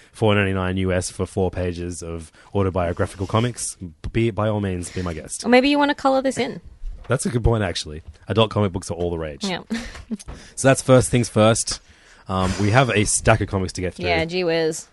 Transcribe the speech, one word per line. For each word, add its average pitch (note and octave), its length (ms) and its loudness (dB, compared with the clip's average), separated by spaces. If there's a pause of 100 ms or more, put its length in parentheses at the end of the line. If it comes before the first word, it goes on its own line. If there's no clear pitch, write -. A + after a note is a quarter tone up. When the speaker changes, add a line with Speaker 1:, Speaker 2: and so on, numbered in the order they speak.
(120)
Speaker 1:
four G#2+ 240 4
ninety-nine F#2+ 420 2
U F#2 140 0
S F2+ 180 0
for - 160 -4
four F#2 260 -2
pages F2 520 -6
of E2 280 -10 (220)
autobiographical F#2 720 -2
comics, A2+ 480 -2
b-, - 360 -12
be, A2+ 200 0
by G#2 180 -2
all G#2+ 100 0
means, F#2 320 -4
be F#2+ 100 -8
my F2 120 -4
guest. - 320 -10
Speaker 2:
Or - 40 -2
maybe B3+ 200 6
you D4 100 2
wanna C#4+ 160 2
colour C4+ 260 0
this C4+ 160 -2
in. A#3 220 -4 (480)
Speaker 1:
That's C3 180 -2
a G3+ 40 0
good A#2+ 140 -2
point, A2+ 200 4
actually. D#2 400 -6 (240)
Adult A2 240 4
comic G#2 220 2
books F#2 180 -6
are - 20 -4
all F2 160 -2
the E2+ 80 -4
rage. D2+ 280 -8
Speaker 2:
Yeah. F#3+ 200 -4
<laughs> - 60 -10 (840)
Speaker 1:
So - 120 2
that's C3+ 140 4
first B2+ 280 6
things B2 200 2
first. A2 500 2 (480)
Um, F#2+ 240 0 (100)
we G2+ 100 2
have B2+ 180 6
a G#2 160 4
stack - 360 2
of G2+ 60 -2
comics F#2 260 -4
to - 80 -8
get F2+ 140 -4
through. F3 120 -8
Speaker 2:
Yeah, E3 180 0
gee F3+ 180 -4
whiz. E3 500 0